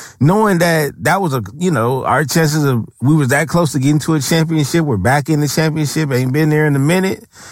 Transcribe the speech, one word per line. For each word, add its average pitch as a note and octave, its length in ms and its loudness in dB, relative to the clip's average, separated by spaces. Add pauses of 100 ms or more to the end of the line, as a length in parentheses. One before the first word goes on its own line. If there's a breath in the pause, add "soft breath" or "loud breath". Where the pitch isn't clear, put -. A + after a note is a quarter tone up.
(200 loud breath)
knowing G3 400 2
that D#3+ 340 0 (100)
that F3 180 0
was E3 120 -2
a, B2+ 80 -2 (160)
you F3+ 140 0
know, B2+ 340 -2
our C3 180 0
chances D3+ 400 0
of, B2+ 240 0 (140)
we C#3+ 140 4
was C#3+ 140 2
that C#3+ 200 0
close E3+ 240 0
to C#3+ 60 -2
getting D3 200 2
to E3 140 -2
a D#3 80 0
championship. D#3+ 640 0
We're C#3 100 -2
back B2 320 0
in D3+ 140 0
the D3 80 -2
championship. D#3 640 -2
Ain't B2+ 200 -2
been D#3 180 2
there D3+ 180 2
in C#3+ 80 2
a C#3 40 0
minute. F#3 460 0 (260 loud breath)